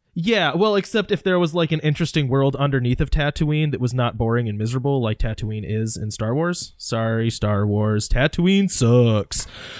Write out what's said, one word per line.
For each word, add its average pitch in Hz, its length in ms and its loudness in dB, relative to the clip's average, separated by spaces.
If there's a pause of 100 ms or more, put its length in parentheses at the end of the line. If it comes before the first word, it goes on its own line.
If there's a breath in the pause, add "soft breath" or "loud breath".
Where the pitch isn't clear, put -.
(140)
Yeah, 175 400 0
well, 202 220 2
except 202 340 -2
if 196 120 -2
there 185 160 2
was, 165 160 0
like, 165 180 0
an 156 80 0
interesting 151 480 0
world 135 280 2
underneath 131 440 0
of 143 80 0
Tatooine 151 640 0
that 131 100 -4
was 120 140 0
not 120 240 0
boring 117 280 0
and 104 120 -4
miserable 127 440 0
like 107 160 -2
Tatooine 107 480 -4
is 110 300 -2
in 107 140 -6
Star 113 240 -4
Wars. 170 420 -4
Sorry, 113 540 -2
Star 104 360 0
Wars. 107 440 0
Tatooine 185 600 2
sucks. 117 760 2 (340 loud breath)